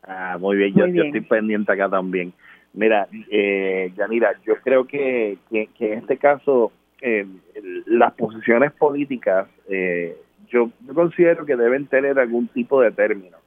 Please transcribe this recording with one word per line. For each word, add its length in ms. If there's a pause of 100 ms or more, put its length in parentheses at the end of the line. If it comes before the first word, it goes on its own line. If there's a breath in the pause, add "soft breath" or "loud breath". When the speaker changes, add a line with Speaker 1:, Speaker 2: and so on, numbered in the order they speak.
Speaker 1:
Ah, 380
muy 160
bien, 180
yo, 140
Speaker 2:
Muy 80
Speaker 1:
yo 80
Speaker 2:
bien. 100
Speaker 1:
estoy 140
pendiente 420
acá 180
también. 440 (420 soft breath)
Mira, 320 (240)
eh, 680
Yanira, 360 (120)
yo 100 (100)
creo 220
que, 520 (100)
que, 200 (100)
que 140
en 80
este 160
caso, 560 (280)
eh, 240 (300)
el, 320
las 280
posiciones 580
políticas, 760 (220)
eh, 480 (320)
yo, 220 (140)
yo 100
considero 520
que 80
deben 320
tener 320
algún 300
tipo 320
de 100
término. 460 (100)